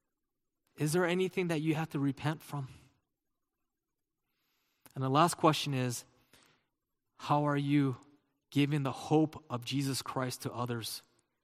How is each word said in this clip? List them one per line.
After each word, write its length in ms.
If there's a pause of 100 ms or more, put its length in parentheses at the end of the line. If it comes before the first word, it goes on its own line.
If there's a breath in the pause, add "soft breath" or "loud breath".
(760)
Is 140
there 140
anything 420
that 140
you 140
have 160
to 80
repent 440
from? 240 (2250)
And 80
the 60
last 300
question 360
is, 300 (1120 soft breath)
how 320
are 80
you 400 (560)
giving 320
the 80
hope 580
of 140
Jesus 380
Christ 400
to 100
others 500 (420)